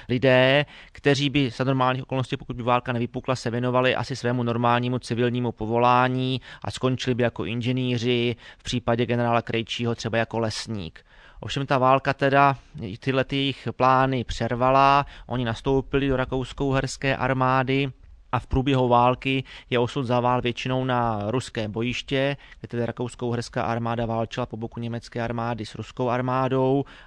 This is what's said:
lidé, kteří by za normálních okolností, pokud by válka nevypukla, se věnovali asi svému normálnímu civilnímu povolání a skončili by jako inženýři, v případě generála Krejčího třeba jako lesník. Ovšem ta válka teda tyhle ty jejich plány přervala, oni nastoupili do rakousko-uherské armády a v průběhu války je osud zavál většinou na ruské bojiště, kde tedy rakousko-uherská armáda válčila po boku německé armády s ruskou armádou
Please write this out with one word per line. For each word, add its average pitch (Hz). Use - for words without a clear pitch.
lidé, 131
kteří 143
by 135
za 127
normálních 127
okolností, 131
pokud 127
by 120
válka 123
nevypukla, 120
se -
věnovali 123
asi 127
svému 120
normálnímu 120
civilnímu 120
povolání 123
a -
skončili 127
by 117
jako 113
inženýři, 120
v -
případě 120
generála 120
Krejčího 117
třeba 113
jako 113
lesník. 107
Ovšem 135
ta 139
válka 131
teda 139
tyhle 131
ty 139
jejich 139
plány 131
přervala, 135
oni 123
nastoupili 135
do 135
rakousko-uherské 131
armády 131
a 123
v -
průběhu 131
války 127
je 123
osud 123
zavál 123
většinou 127
na 117
ruské 117
bojiště, 123
kde 113
tedy 117
rakousko-uherská 120
armáda 117
válčila 113
po 117
boku 113
německé 117
armády 117
s -
ruskou 123
armádou 131